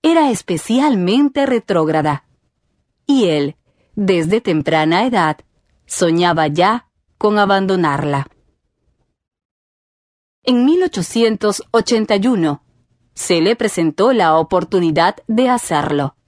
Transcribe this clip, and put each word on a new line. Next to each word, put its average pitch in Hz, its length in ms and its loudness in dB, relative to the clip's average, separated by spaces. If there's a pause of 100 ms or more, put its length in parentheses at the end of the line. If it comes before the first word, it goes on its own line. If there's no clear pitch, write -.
era 320 300 2
especialmente 247 1120 0
retrógrada, 156 800 0 (800)
y 269 200 2
él, 151 300 0 (380)
desde 190 460 0
temprana 160 680 0
edad, 180 320 0 (480)
soñaba 170 600 0
ya 175 420 0 (300)
con 208 200 0
abandonarla. 175 880 0 (2250)
En 247 200 0
mil 330 180 2
ochocientos 214 800 -2 (100)
ochenta 220 440 0
y 196 100 0
uno 165 380 -2 (500)
se - 260 -2
le 196 140 0
presentó 196 580 0
la 170 260 2
oportunidad 170 800 0 (100)
de 247 240 0
hacerlo. 147 680 -2 (120)